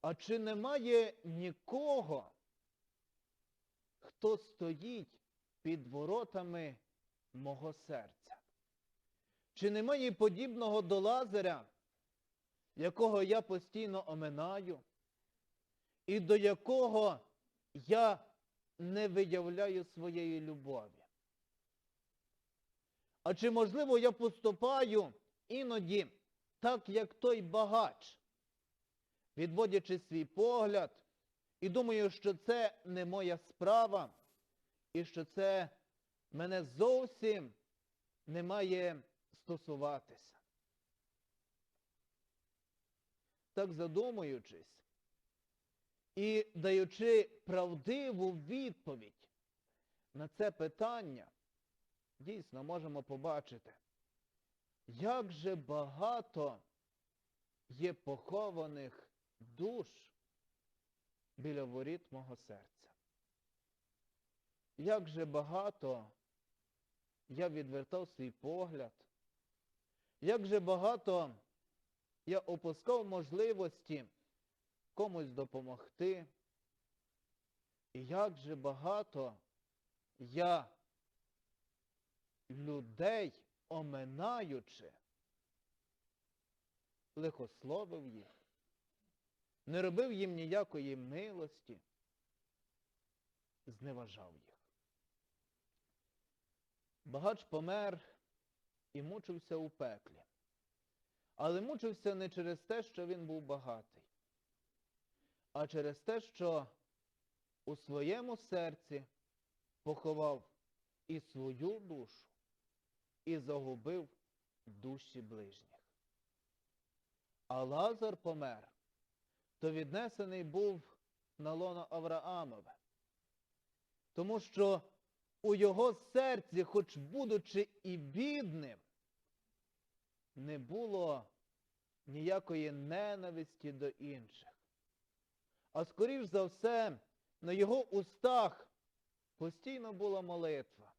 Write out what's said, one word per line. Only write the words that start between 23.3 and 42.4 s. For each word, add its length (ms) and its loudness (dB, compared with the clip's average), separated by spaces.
чи, 160 4
можливо, 480 6
я 140 8
поступаю 1000 2
іноді 580 0
так, 280 2
як 260 0
той 280 4
багач, 760 2
відводячи 640 2
свій 260 -2
погляд, 680 4
і 80 0
думаю, 420 4
що 240 0
це 500 2
не 200 -4
моя 340 0
справа, 760 4
і 120 0
що 200 -6
це 440 2
мене 320 -2
зовсім 880 2
не 160 -4
має 600 0
стосуватися? 1040 -6